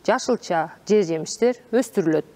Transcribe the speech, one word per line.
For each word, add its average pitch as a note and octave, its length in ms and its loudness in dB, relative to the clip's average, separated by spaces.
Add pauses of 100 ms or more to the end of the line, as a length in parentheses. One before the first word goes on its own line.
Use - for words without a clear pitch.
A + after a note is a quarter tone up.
жашылча, G3 680 -2 (160)
жер G#3 180 4
жемиштер E3 520 -2 (160)
өстүрүлөт. E3 640 0